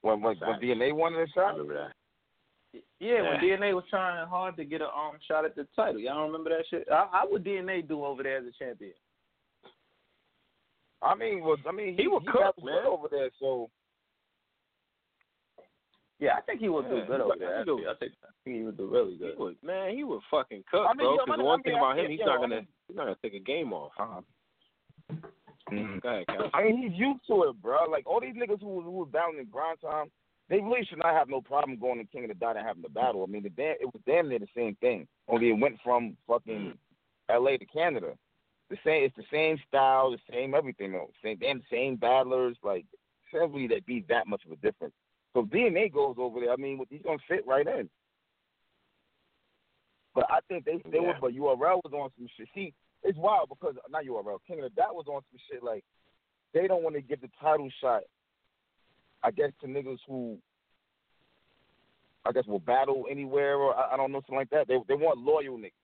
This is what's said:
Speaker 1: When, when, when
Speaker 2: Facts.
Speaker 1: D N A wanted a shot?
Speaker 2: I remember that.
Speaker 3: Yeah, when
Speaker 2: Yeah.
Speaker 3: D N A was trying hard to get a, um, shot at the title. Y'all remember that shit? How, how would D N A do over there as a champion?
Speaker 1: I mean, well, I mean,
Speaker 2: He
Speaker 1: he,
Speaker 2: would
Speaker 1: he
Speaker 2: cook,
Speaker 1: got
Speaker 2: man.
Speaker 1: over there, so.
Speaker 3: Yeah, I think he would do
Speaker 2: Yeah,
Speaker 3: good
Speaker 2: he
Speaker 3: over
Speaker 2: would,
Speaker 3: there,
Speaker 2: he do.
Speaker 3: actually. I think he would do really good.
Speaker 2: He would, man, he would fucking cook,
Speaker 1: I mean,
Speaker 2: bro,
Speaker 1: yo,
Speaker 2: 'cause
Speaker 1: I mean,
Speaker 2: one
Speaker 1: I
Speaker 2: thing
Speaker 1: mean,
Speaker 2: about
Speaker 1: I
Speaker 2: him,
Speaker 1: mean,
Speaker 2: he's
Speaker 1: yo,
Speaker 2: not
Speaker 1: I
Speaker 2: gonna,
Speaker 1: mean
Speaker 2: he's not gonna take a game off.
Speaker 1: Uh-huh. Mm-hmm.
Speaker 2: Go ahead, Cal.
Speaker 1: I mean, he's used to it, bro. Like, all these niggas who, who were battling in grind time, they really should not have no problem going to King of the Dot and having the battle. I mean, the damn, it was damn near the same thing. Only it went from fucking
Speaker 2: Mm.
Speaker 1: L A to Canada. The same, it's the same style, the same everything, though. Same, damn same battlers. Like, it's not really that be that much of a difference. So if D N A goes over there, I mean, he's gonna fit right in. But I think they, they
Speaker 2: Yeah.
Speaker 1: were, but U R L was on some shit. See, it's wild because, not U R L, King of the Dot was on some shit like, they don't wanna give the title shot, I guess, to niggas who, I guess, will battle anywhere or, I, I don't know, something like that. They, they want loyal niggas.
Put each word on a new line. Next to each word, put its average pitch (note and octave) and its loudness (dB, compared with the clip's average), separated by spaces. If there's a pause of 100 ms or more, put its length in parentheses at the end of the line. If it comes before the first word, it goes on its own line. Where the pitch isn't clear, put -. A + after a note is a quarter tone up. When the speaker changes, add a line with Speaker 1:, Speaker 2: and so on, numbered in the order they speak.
Speaker 1:
When, G#2+ 2
when, A2 2
when G2 0
Speaker 2:
Facts. G2+ -4
Speaker 1:
D B2 0
N A2+ 2
A C3+ 4
wanted E3 0
a C#3+ -14
shot? F#3 2
Speaker 2:
I G3+ 0
remember D3 -6
that. - -14 (180)
Speaker 3:
Yeah, A3+ 2
when E3 2
Speaker 2:
Yeah. D3 0
Speaker 3:
D F3+ 6
N G3 0
A G3+ 2
was F#3 -2
trying F3+ -2
hard F3+ -4
to D#3+ -8
get D#3 -6
a, D3+ -2
um, D3 -6 (100)
shot D#3 2
at - -4
the C#3+ -6 (100)
title. G#3+ 0
Y'all C#3+ -2
remember D#3+ -6
that E3 0
shit? E3+ -6
How, E3+ 4
how C#4+ 2
would F#3+ 0
D G3 -2
N F#3 -6
A F#3 -2
do D3 -4
over C#3 -6
there C3+ -2
as B2 -6
a A#2+ -14
champion? A2+ -12 (2000)
Speaker 1:
I E3+ 4
mean, G#3+ -2
well, D#3+ 4 (120)
I E3 -4
mean, F#3+ -6
Speaker 2:
He G3+ 2
Speaker 1:
he, D#4 4
Speaker 2:
would G4+ 2
Speaker 1:
he - -8
Speaker 2:
cook, C4+ 4
Speaker 1:
got G3 2
Speaker 2:
man. F3+ 0
Speaker 1:
over E3 0
there, C3+ 0 (100)
so. B2+ -2 (2500)
Speaker 3:
Yeah, C#3+ 2
I - -2
think A3+ -6
he A3 0
would D3 0
do B2+ 0
Speaker 2:
Yeah, G#2 -4
Speaker 3:
good - 0
Speaker 2:
he C3 0
Speaker 3:
over G#2 2
Speaker 2:
would, - 2
Speaker 3:
there, F#2 -4
Speaker 2:
he G3 -4
do. D3 0 (100)
Speaker 3:
actually. A#2+ -6 (140)
I - -20 (120)
think B2+ -8
he A2+ -6
would A2 -8
do G2 -6
really G#2+ 2
good. - -8
Speaker 2:
He - -6
would, F2+ -6
man, F#3+ -6
he C#4+ -6
would E3+ -6 (100)
fucking B2 -2
cook, G3 2
Speaker 1:
I A3+ 4
mean, - 2
Speaker 2:
bro, C3+ 6
Speaker 1:
yo, - 4
Speaker 2:
'cause B3+ 2
Speaker 1:
I - 0
mean, B2+ 2
Speaker 2:
one B3+ 6
Speaker 1:
I - -16
Speaker 2:
thing B2 -2
Speaker 1:
mean, A#2+ 2
Speaker 2:
about C3 6
Speaker 1:
I C#3+ 0
Speaker 2:
him, F3 0
Speaker 1:
mean, D3 -2
Speaker 2:
he's D#3 -6
Speaker 1:
yo, A3 0
Speaker 2:
not C3 4
Speaker 1:
I B2 2
Speaker 2:
gonna, A#2+ 0
Speaker 1:
mean G#2+ -6 (200)
Speaker 2:
he's - -14
not E3 -4
gonna G2 -4
take G#2+ -6
a G2 -10
game C3 -4
off. D2 -8
Speaker 1:
Uh-huh. G2+ -8 (1500)
Mm-hmm. G#2+ -6
Speaker 2:
Go B2 -6
ahead, F#2+ -4
Cal. - -4
Speaker 1:
I F#3 4
mean, A3 4
he's G3+ -4
used C4 0
to G3+ 6
it, B2 0
bro. C#3+ 2
Like, C#3+ 0
all F3 2
these B3+ -8
niggas G#3+ -2
who, F#3+ -8
who E3+ -12
were F#3 -6
battling D#3 -2
in B2+ -10
grind D3+ -6
time, D3+ -6 (380)
they F#3+ 4
really A3+ 0
should F3 -10
not E3 2
have D3 4
no C3+ -2
problem C3+ -2
going B2 -2
to G#2 -12
King B2 -12
of A2 -8
the G#2+ -8
Dot A2+ -2
and G#2+ -6
having F2+ -8
the D#2+ -12
battle. G#2+ 0
I F#2 -6
mean, G2+ -8
the G2 -6
damn, C3+ -2
it C3 -4
was A#2 -8
damn D#3+ 4
near B2 -2
the G2+ -8
same A2+ -2
thing. A2 0 (220)
Only A#2 4
it G#2+ 4
went B2+ 2
from A#2+ 2 (100)
fucking A2 -2 (560)
Speaker 2:
Mm. G#2+ 6
Speaker 1:
L B2 6
A C#3 4
to G2 -8
Canada. B2+ -2 (520)
The - -10
same, D#3 4
it's C3 2
the G#2+ -18
same D#3 2 (100)
style, C3 6
the A#2+ -6 (120)
same C3 -4
everything, B2 0
though. F2+ -6 (120)
Same, G#2+ -4
damn B2+ -2 (100)
same B2+ -2
battlers. B2+ 2
Like, F#2+ -4
it's - -20
not D#3+ 2
really C3+ -4
that G#2+ 0
be A#2+ -4
that A#2 2
much G2+ -4
of D#2+ -16
a D#2+ -12
difference. - -2 (400)
So B2+ 4
if G#2+ -2
D A3+ 2
N E3+ 2
A G#3+ 2
goes C#3 0
over B2 -4
there, A#2+ 0
I B2 4
mean, C3+ -6
he's D3+ -16
gonna D#3 -2
fit E3 -2
right C#3 4
in. A#3 -4 (2250)
But - 4
I - 4
think F3 -6
they, E3 -2 (100)
they D#3 2
Speaker 2:
Yeah. F3 2
Speaker 1:
were, D3+ -2
but B2+ 0
U C#3 -2
R C3+ 4
L F#3 4
was C#3 -12
on C#3+ -4
some A#2+ -16
shit. A2+ -16
See, F#3 -8 (300)
it's E3 0
wild F3+ 2
because, C#3+ -6 (140)
not D3 -6
U B2+ -6
R G#2 -6
L, G2 -8
King F3 -10
of C#3 -8
the B2+ -6
Dot F#3+ 2
was E3 -10
on C#3 -6 (100)
some B2+ -20 (100)
shit B2+ -12
like, A2 -6 (680)
they F3 4
don't F#3 2
wanna D3+ -2
give C3 -8
the - -14 (100)
title D3 2 (100)
shot, A#2 2 (1200)
I A2+ 4
guess, A2+ 2 (100)
to D3 -12
niggas C3 -6
who, A#2+ -8 (1900)
I A2+ 2
guess, B2 0
will G2+ -2
battle C3+ 2
anywhere C#3 0
or, C#3 4
I, B2+ 0
I C3 0
don't C3+ 0
know, C#3 -4
something B2+ -8
like C3+ -2
that. C#3+ 4
They, B2+ 4
they C3+ 4
want D3 2
loyal C#3 2
niggas. G2+ -14 (120)